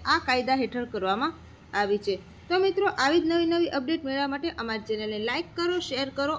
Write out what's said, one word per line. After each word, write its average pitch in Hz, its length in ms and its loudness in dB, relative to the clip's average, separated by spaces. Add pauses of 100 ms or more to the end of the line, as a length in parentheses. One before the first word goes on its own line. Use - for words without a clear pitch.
આ 311 140 2
કાયદા 254 440 2
હેઠળ 240 320 -4
કરવામાં 208 380 0 (400)
આવી 202 260 0
છે. 202 160 -2 (340)
તો 359 100 2
મિત્રો, 392 280 2
આવી 311 340 4
જ 320 60 0
નવી 339 200 2
નવી 339 220 2
અપડેટ 294 360 -2
મેળવવા 269 280 0
માટે 285 180 -4
અમારી 220 380 -6
ચેનલને 214 300 -4
લાઈક 254 360 -4
કરો, 349 260 0
શેર 269 300 -4
કરો 277 280 0